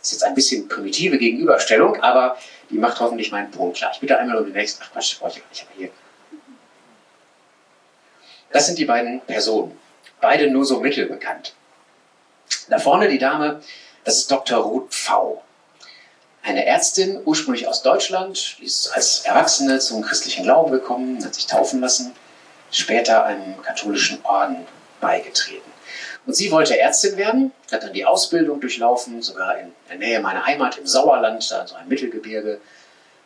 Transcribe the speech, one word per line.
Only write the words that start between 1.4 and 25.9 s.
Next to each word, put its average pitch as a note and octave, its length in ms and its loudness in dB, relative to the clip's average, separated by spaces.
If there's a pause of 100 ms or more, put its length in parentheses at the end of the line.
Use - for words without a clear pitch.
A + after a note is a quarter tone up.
aber - 360 4 (320)
die A#2 80 -2
macht G#2+ 220 0
hoffentlich A#2 300 -2
meinen G2+ 200 -6
Punkt F2+ 260 -6
klar. - 180 -4
Ich - 60 -12
bitte C3+ 180 2
einmal A#2+ 200 0
um G#2+ 60 0
den G2 100 -12
nächsten. - 300 -4
Ach - 80 -20
Quatsch, - 260 -6
brauche - 120 -6
ich - 60 -14
gar - 120 -20
nicht. - 140 -16
Aber - 160 -20
hier. F#2+ 120 -10 (2500)
Das C#3+ 140 4
sind F3 120 -2
die D#3 60 0
beiden A#2+ 360 0
Personen. G#2+ 580 -2 (420)
Beide C#3+ 300 4
nur C3+ 140 2
so C3 160 0
mittelbekannt. - 760 -4 (1120)
Da - 100 2
vorne G3 300 4
die - 100 2
Dame, D3+ 420 0 (440)
das - 140 0
ist - 120 -2
Doktor - 280 0
Ruth A2 340 -2
Pfau. - 500 0 (1000)
Eine - 240 0
Ärztin, - 580 2
ursprünglich C4 420 0
aus - 160 -2
Deutschland, - 800 0
die - 40 -20
ist - 300 -4
als - 300 0
Erwachsene C3+ 560 4
zum A2 220 -2
christlichen - 420 -4
Glauben D3 280 6
gekommen, B2+ 520 -2
hat - 100 -10
sich - 120 -4
taufen C3 340 0
lassen, - 340 -2 (560)
später A#2 540 4
einem F#2+ 380 -6
katholischen - 640 -2
Orden - 420 0 (340)
beigetreten. - 720 -4 (540)